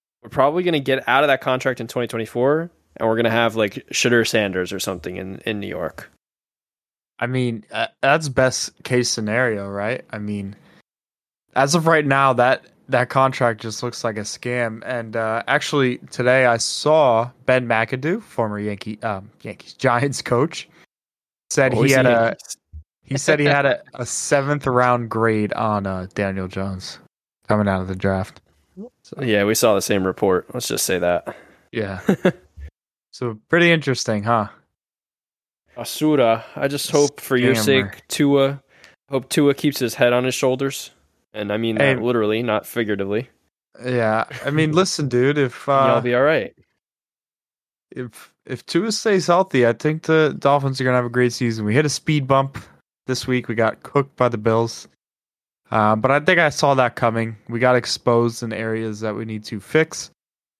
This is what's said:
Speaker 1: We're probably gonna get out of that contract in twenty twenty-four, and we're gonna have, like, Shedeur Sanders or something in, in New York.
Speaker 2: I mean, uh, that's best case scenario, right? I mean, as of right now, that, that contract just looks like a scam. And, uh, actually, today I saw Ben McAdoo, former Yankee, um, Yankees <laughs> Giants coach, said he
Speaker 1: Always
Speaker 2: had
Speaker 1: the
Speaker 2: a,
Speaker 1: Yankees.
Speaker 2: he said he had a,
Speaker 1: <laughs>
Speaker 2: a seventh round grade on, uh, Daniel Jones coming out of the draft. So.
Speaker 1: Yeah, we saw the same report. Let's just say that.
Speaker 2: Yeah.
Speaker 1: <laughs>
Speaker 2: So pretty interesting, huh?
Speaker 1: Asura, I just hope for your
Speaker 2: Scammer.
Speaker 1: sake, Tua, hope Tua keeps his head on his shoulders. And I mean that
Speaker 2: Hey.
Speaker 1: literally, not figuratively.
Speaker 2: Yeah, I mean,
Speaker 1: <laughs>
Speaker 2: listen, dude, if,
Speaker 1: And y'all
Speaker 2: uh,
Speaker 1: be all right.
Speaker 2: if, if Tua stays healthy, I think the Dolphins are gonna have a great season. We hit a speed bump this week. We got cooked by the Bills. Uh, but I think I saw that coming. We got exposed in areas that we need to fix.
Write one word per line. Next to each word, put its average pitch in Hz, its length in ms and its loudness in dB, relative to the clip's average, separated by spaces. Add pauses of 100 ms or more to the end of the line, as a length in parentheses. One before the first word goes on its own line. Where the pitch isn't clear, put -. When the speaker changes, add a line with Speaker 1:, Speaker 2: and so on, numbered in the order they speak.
(220)
Speaker 1:
We're 117 80 -18
probably 151 340 2
gonna 165 160 2
get 131 280 -2
out 131 160 4
of 151 40 4
that 131 120 4
contract 127 400 -2
in 120 80 -8
twenty 120 200 -4
twenty-four, 131 640 -2 (260)
and 113 120 -2
we're 113 80 2
gonna 117 140 2
have, 113 260 2
like, 107 180 0 (180)
Shedeur 120 360 2
Sanders 92 460 0
or 98 40 -6
something 90 380 -8
in, 95 300 -10
in 107 120 -4
New 98 100 -10
York. - 420 -10 (1080)
Speaker 2:
I 120 80 -4
mean, 123 460 -2
uh, 113 140 -2 (160)
that's 156 260 0
best 131 540 -2
case 123 260 0
scenario, 110 600 -2
right? 101 420 -6
I 107 80 -10
mean, 104 360 -8 (1000)
as 143 200 2
of 160 120 2
right 160 180 4
now, 135 300 4
that, 123 320 2 (240)
that 123 180 2
contract 131 540 0
just 113 200 -10
looks - 220 -8
like 110 140 -4
a 107 40 -6
scam. 117 600 -6
And, 117 320 -8
uh, 113 300 -2
actually, 135 500 0 (140)
today 127 340 2
I 117 140 4
saw 123 720 2 (160)
Ben 127 200 2
McAdoo, 127 540 -2
former 107 380 -4
Yankee, 104 440 -8
um, 104 280 -6 (120)
Yankees - 300 -16
<laughs> - 60 -20
Giants 127 420 0
coach, - 480 -2 (800)
said 131 240 2
he 127 40 0
Speaker 1:
Always 127 180 4
Speaker 2:
had 131 100 4
Speaker 1:
the 120 140 4
Speaker 2:
a, 113 60 2
Speaker 1:
Yankees. - 320 -6 (480)
Speaker 2:
he 135 120 -6
said 151 240 2
he 143 60 2
had 143 180 2
a, - 240 0
Speaker 1:
<laughs> - 60 -20
Speaker 2:
a 127 100 -8
seventh 143 640 0
round 123 420 2
grade 110 460 2
on, 104 320 -2
uh, 92 280 -6
Daniel 95 340 -4
Jones 95 500 -8 (500)
coming 107 200 2
out 95 120 0
of 92 80 -6
the 92 80 -6
draft. 95 440 -2 (640)
So. - 160 -12
Speaker 1:
Yeah, 104 220 2
we 107 100 2
saw 113 200 4
the 98 80 2
same 101 220 0
report. 92 480 0
Let's 123 140 -6
just - 180 -4
say 95 140 -2
that. 87 380 -2 (360)
Speaker 2:
Yeah. 98 340 -6
Speaker 1:
<laughs> 185 240 0 (800)
Speaker 2:
So 117 260 -8 (100)
pretty 170 240 4
interesting, 123 520 -2
huh? 113 240 0 (1300)
Speaker 1:
Asura, 120 640 2 (100)
I 143 140 -2
just 139 220 -8
hope 143 280 2
for 131 200 0
your 123 160 4
Speaker 2:
Scammer. 113 100 0 (260)
Speaker 1:
sake, - 180 -20
Tua, 143 540 2 (460)
hope 131 220 -6
Tua 143 240 4
keeps 143 240 -2
his 120 160 -2
head 120 180 2
on 123 120 2
his 127 100 -2
shoulders. 131 560 -4 (420)
And 107 180 -6
I 104 60 -2
mean 113 200 -2
that 135 220 2
Speaker 2:
Hey. 117 60 -6
Speaker 1:
literally, 113 380 0
not 110 240 -2
figuratively. 104 640 -4 (520)
Speaker 2:
Yeah, 113 420 0 (200)
I 135 60 -4
mean, 156 220 0
Speaker 1:
<laughs> 165 80 2
Speaker 2:
listen, 165 280 -2
dude, 127 300 2
if, 135 280 -2
Speaker 1:
And 139 220 2
y'all 131 80 4
Speaker 2:
uh, 117 60 0
Speaker 1:
be 120 120 -2
all 127 100 2
right. 143 300 0 (1400)
Speaker 2:
if, - 440 -14 (100)
if - 220 -10
Tua 208 260 -2
stays 196 340 0
healthy, 175 400 4
I 117 60 4
think 156 300 -2
the 156 360 2
Dolphins 139 420 2
are 131 40 -2
gonna 127 120 2
have 123 100 2
a - 40 -4
great 123 220 2
season. 113 320 -2
We 104 100 0
hit 151 120 4
a 143 40 -2
speed 143 360 -2
bump 135 320 2 (480)
this 131 200 -4
week. 127 220 -2
We 117 60 -4
got 110 280 0
cooked - 340 -2
by 123 120 4
the 113 100 -6
Bills. 113 500 0 (800)
Uh, 110 260 4
but 110 140 0
I 143 100 2
think 170 180 2
I 165 120 4
saw 139 240 2
that 127 220 2
coming. 113 400 -2 (120)
We 117 100 -6
got 127 180 4
exposed 117 640 0
in 113 100 -8
areas 110 480 -6
that 110 140 -6
we 113 100 -8
need 107 200 -10
to 107 140 -10
fix. - 520 -2 (500)